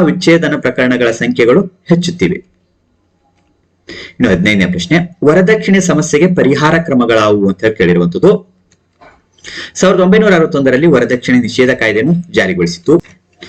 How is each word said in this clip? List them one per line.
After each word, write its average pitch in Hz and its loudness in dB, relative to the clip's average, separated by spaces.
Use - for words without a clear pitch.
ವಿಚ್ಛೇದನ 156 0
ಪ್ರಕರಣಗಳ 123 0
ಸಂಖ್ಯೆಗಳು 123 0
ಹೆಚ್ಚುತ್ತಿವೆ. 170 -2
ಇನ್ನು 120 -2
ಹದಿನೈದನೇ 92 0
ಪ್ರಶ್ನೆ, 87 -2
ವರದಕ್ಷಿಣೆ 190 2
ಸಮಸ್ಯೆಗೆ 151 0
ಪರಿಹಾರ 143 0
ಕ್ರಮಗಳಾವು 113 0
ಅಂತ 110 -2
ಕೇಳಿರುವಂತದ್ದು. 87 2
ಸಾವಿರದ 185 2
ಒಂಬೈನೂರ 208 4
ಅರವತ್ತೊಂದರಲ್ಲಿ 139 0
ವರದಕ್ಷಿಣೆ 123 0
ನಿಷೇಧ 127 0
ಕಾಯ್ದೆಯನ್ನು 113 0
ಜಾರಿಗೊಳಿಸಿತು. 92 -2